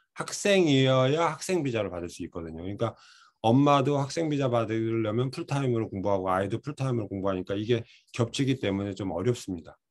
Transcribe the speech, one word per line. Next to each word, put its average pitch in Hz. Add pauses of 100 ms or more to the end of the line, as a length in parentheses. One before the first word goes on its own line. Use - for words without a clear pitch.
(140)
학생이어야 147
학생 160
비자를 110
받을 87
수 -
있거든요. 80
그러니까 107 (520)
엄마도 143
학생 147
비자 139
받으려면 113
풀타임으로 135
공부하고 95
아이도 98
풀타임으로 131
공부하니까 95
이게 113 (300)
겹치기 127
때문에 101
좀 95
어렵습니다. 92 (140)